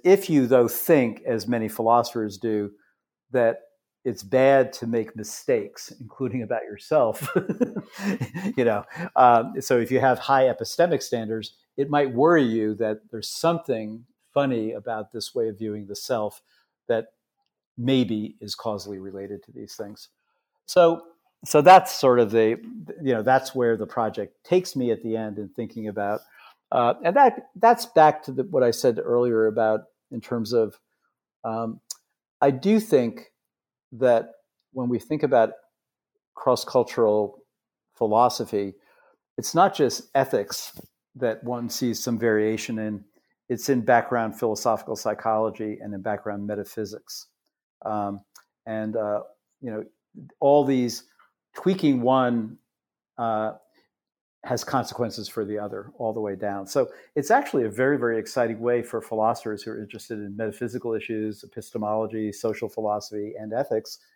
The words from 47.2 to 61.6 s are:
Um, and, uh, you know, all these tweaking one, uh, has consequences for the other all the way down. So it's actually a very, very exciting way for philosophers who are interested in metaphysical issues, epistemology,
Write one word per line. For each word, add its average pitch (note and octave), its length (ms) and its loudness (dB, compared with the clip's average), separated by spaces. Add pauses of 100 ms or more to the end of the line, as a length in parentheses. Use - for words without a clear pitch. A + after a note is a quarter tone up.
Um, G2+ 360 -4 (440)
and, A2 300 -6
uh, G#2 280 -2 (360)
you B2 120 -10
know, A2 120 -8 (560)
all C#3+ 240 4
these B2+ 400 -2 (500)
tweaking D#3+ 480 0
one, A#2+ 560 0 (600)
uh, A2 360 -4 (880)
has A#2+ 200 -4
consequences A#2 640 -6
for A2 160 -6
the G#2 140 -6
other G2+ 380 -10
all A2+ 160 -4
the A2+ 60 -6
way G#2 160 -6
down. G2+ 300 -6
So C3+ 240 -2 (260)
it's C#3+ 140 -2
actually A#3 360 2
a A2 40 -4
very, C3 300 0
very A#2 180 0
exciting A2+ 420 -2
way A#2+ 220 0
for A2+ 180 -8
philosophers A2 640 -2
who A2 100 -10
are A2 80 -10
interested A2 380 -12
in G2+ 180 -10
metaphysical A2+ 580 -6
issues, G#2+ 500 -6
epistemology, G#2+ 880 -6